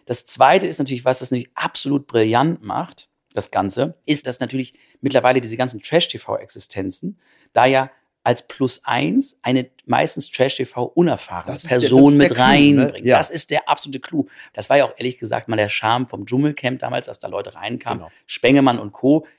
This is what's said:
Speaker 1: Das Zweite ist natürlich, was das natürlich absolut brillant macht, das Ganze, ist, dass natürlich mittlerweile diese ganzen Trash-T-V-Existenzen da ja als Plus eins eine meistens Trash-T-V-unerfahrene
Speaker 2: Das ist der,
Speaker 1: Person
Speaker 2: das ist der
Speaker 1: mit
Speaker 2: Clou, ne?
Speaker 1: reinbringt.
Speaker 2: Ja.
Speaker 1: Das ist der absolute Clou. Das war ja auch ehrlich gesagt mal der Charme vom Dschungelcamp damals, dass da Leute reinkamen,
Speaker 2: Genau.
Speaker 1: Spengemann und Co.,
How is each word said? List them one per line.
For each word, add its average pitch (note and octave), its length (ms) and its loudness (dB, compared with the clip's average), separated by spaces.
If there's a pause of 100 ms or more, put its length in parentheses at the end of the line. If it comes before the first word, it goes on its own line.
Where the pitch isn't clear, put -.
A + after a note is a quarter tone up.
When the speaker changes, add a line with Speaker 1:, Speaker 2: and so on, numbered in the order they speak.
Speaker 1:
Das - 220 -8
Zweite F3 400 4
ist D#3 120 -6
natürlich, C3 260 -6
was C3 160 0
das C3 100 -8
natürlich B2 240 -4
absolut - 520 -4
brillant A#2 560 2
macht, A2 460 -10 (240)
das - 200 -8
Ganze, A2+ 420 -2 (100)
ist, D3 220 -2
dass B2 140 -8
natürlich C3 340 -6 (260)
mittlerweile B2+ 400 2
diese A2+ 160 -10
ganzen B2 240 -4
Trash-T-V-Existenzen - 1400 -6 (340)
da A#2 120 4
ja C3 260 2 (320)
als - 240 -2
Plus - 380 -6
eins D#3 560 -2
eine B2+ 300 -2 (160)
meistens C3+ 420 -2
Trash-T-V-unerfahrene B2+ 1200 -2
Speaker 2:
Das - 120 -8
ist E3 60 -4
der, B2 80 2
Speaker 1:
Person B2+ 180 4
Speaker 2:
das C#3 100 10
ist C#3+ 140 8
der C#3 80 6
Speaker 1:
mit A#2+ 80 -2
Speaker 2:
Clou, B2+ 80 4 (300)
ne? C#3 80 4
Speaker 1:
reinbringt. C#3 240 -4
Speaker 2:
Ja. B2 100 4
Speaker 1:
Das D#3 140 0
ist E3 200 -6
der D3 180 -4
absolute C#3 320 -4
Clou. C#3+ 260 -4 (260)
Das - 160 -10
war C#3 80 4
ja C#3 80 4
auch - 120 -8
ehrlich B2 220 -8
gesagt A#2 300 -6
mal A2+ 80 0
der G#2+ 140 0
Charme A#2 360 -2
vom G#2 200 -12
Dschungelcamp C3 540 -2
damals, B2 260 -6
dass B2 120 -14
da - 100 -12
Leute - 260 -10
reinkamen, A2 460 -10
Speaker 2:
Genau. D#2+ 100 -18 (160)
Speaker 1:
Spengemann C3+ 520 4
und G#2 140 -10
Co., D3+ 340 2 (120)